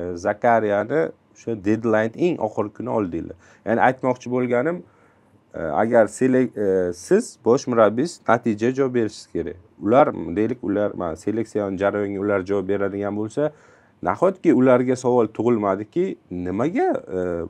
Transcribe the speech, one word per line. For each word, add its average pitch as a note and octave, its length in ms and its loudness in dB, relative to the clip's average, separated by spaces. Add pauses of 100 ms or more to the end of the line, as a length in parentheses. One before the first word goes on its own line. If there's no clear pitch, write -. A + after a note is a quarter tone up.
(160)
Zakariyani G#2+ 880 0 (320)
o'sha A2+ 300 -6
deadline A2+ 500 2
eng D#3+ 240 -2
oxirgi G#2+ 400 -4
kuni A#2 100 -8
oldinglar. F2 480 -4 (280)
Ya'ni G#2+ 220 0
aytmoqchi B2+ 480 -2
bo'lganim, B2+ 480 -2 (720)
e, D#2+ 80 -10 (220)
agar A2+ 240 4
selek-, B2+ 500 0
e, F#2+ 360 0
siz - 420 -2 (100)
bosh A#2+ 220 2
murabbiysiz, A#2 600 2
natija A#2 440 2
javob C3 240 0
berishingiz A2 380 -2
kerak. E2 240 -6 (240)
Ular, B2+ 320 4 (220)
deylik, A2+ 280 -2
ular, G2+ 300 0
mana, E2+ 220 -6
seleksiya G#2 640 -4
jarayoniga G2+ 440 -2
ular G2+ 240 0
javob G2 240 -2
beradigan G2+ 480 -2
bo'lsa, C#3+ 340 -2 (520)
nahotki E3+ 500 2
ularga B2+ 420 4
savol B2 320 2 (100)
tug'ilmadiki, G#2+ 680 0 (260)
nimaga, A2 560 -2 (300)
e, F2 320 -4